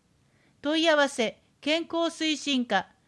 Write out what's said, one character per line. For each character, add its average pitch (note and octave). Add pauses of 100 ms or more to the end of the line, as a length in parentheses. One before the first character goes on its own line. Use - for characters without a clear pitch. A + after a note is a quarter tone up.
(600)
問 D#4
い E4
合 D#4
わ C#4+
せ、 A3 (180)
健 D#4+
康 E4
推 D#4
進 C4
課、 F#3+ (200)